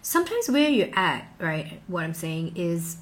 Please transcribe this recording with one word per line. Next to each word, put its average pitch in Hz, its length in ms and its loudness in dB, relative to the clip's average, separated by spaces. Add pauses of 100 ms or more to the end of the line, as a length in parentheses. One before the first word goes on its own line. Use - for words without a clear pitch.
sometimes 349 400 0
where 294 180 6
you're 240 280 2
at, 180 440 2
right, 156 460 -4
what 175 180 -4
I'm 165 120 -4
saying 165 400 -4
is 170 460 -2